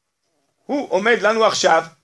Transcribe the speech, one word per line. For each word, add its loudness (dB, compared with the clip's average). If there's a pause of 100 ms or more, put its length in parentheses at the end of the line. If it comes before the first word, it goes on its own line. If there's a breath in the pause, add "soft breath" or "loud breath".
(680)
הוא -6
עומד 0
לנו 2
עכשיו 2 (200)